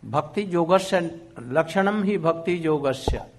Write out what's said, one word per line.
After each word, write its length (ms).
भक्ति 440
योगस्य 760
लक्षणम 640
ही 140
भक्ति 480
योगस्य 600